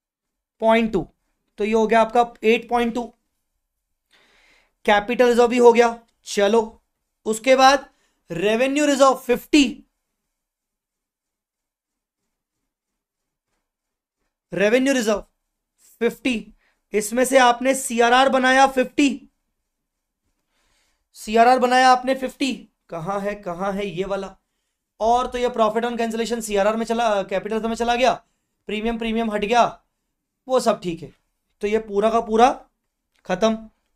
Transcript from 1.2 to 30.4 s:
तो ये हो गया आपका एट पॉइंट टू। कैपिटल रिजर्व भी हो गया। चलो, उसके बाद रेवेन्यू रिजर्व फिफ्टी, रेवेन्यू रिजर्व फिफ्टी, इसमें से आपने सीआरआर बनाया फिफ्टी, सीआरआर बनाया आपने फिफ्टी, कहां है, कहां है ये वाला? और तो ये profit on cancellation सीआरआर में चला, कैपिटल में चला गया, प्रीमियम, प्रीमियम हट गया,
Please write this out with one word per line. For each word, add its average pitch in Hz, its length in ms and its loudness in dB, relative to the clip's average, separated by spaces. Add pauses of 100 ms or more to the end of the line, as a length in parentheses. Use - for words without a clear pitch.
तो 208 60 -4
ये 214 100 -2
हो 220 140 2
गया 226 140 4
आपका 240 320 0 (100)
एट 233 260 2
पॉइंट 233 240 -2
टू। 233 200 -8 (1700)
कैपिटल 220 420 2
रिजर्व 240 200 4
भी 240 100 -2
हो 240 160 8
गया। 233 300 0 (200)
चलो, 208 380 0 (640)
उसके 220 300 0
बाद 269 340 4 (420)
रेवेन्यू 226 540 -2
रिजर्व 269 280 2
फिफ्टी, - 520 0 (4000)
रेवेन्यू 233 400 2
रिजर्व 220 320 -2 (720)
फिफ्टी, 233 540 -4 (380)
इसमें 226 340 -2
से 262 120 0
आपने 247 380 2
सीआरआर 247 540 2
बनाया 262 380 4
फिफ्टी, 269 640 -2 (1800)
सीआरआर 233 460 2
बनाया 254 300 2
आपने 254 260 2
फिफ्टी, 262 540 -8 (200)
कहां 180 320 -8
है, 202 140 -6
कहां 190 400 -8
है 202 120 -6
ये 180 180 -8
वाला? 196 320 -10 (600)
और 240 280 0
तो 254 100 -8
ये 240 100 -2
profit 226 340 0
on 240 100 -4
cancellation 226 500 -6
सीआरआर 214 340 0
में 226 100 -4
चला, 226 380 -2
कैपिटल 208 440 -6
में 226 80 -4
चला 233 200 -2
गया, 233 180 2 (540)
प्रीमियम, 214 300 -6
प्रीमियम 226 340 -4
हट 208 140 -4
गया, 233 380 0 (640)